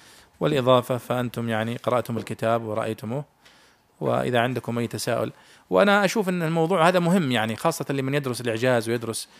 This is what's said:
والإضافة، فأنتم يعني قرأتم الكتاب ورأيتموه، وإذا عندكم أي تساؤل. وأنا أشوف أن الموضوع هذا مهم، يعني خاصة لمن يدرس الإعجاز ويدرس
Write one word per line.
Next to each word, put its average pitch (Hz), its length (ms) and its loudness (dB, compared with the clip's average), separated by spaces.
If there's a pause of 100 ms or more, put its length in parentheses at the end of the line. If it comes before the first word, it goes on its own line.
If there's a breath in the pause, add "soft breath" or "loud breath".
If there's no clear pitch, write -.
(400 soft breath)
والإضافة، 127 580 2
فأنتم 123 520 -4
يعني 113 280 -2
قرأتم 117 400 -2
الكتاب 113 460 -2
ورأيتموه، 110 640 -6 (720 soft breath)
وإذا 127 400 0
عندكم 117 400 -2
أي 117 80 -2
تساؤل. 117 440 -4 (380 soft breath)
وأنا 196 360 4
أشوف 190 240 0
أن 180 140 -2
الموضوع 165 440 2
هذا 185 120 4
مهم، 170 320 2
يعني 110 240 0
خاصة 156 340 -2
لمن 135 240 -2
يدرس 131 280 -2
الإعجاز 117 480 0
ويدرس 113 400 -4 (100)